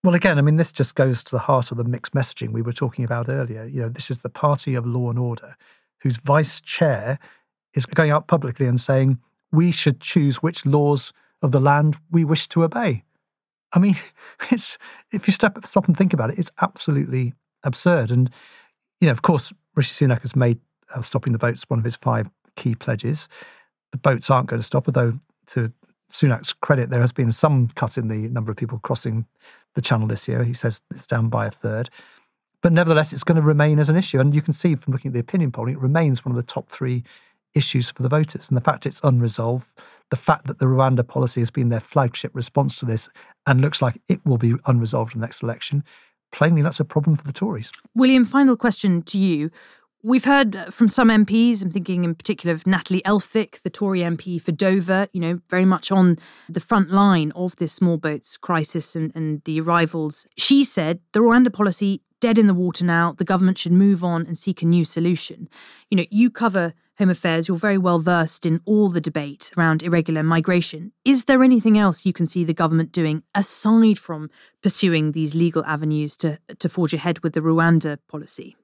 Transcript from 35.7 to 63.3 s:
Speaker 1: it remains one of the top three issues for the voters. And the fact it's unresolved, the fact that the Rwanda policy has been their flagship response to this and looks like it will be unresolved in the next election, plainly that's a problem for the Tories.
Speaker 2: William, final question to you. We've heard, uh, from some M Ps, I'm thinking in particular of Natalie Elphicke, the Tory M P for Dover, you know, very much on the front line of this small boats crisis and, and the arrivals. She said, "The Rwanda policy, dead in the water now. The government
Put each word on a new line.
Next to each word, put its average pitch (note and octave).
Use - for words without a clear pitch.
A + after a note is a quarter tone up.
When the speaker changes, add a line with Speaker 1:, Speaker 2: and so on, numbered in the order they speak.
Speaker 1:
it C#3+
remains C#3
one C3
of B2
the A#2+
top -
three B2+
issues C3
for -
the B2+
voters. D3+
And C3
the B2
fact -
it's -
unresolved, A#2+
the C3+
fact -
that -
the C3+
Rwanda C3
policy C3
has A#2
been B2
their A2+
flagship -
response C3+
to -
this A2+
and C3
looks D3
like B2
it -
will C3
be A#2
unresolved A#2
in A2+
the A2+
next -
election, A#2+
plainly D#3+
that's -
a D3+
problem D3+
for -
the C#3+
Tories. F3
Speaker 2:
William, B3+
final C4+
question F#3+
to F#3
you. E3
We've A#3
heard, C4+
uh, F#3
from A3+
some A3+
M G#3+
Ps, A3+
I'm F3+
thinking F3+
in E3+
particular E3+
of D#3+
Natalie F#3
Elphicke, G#3
the -
Tory F#3+
M E3+
P F3
for E3
Dover, F#3+
you F#3
know, E3+
very F#3
much F#3+
on F#3
the E3
front F#3+
line F#3
of F3+
this D#3+
small E3+
boats D3+
crisis D#3+
and, D#3+
and D#3
the D#3
arrivals. D#3+
She C#4
said, E3+
"The G#3+
Rwanda A#3+
policy, G3
dead A#3
in A3+
the G3+
water F3+
now. E3+
The -
government F#3+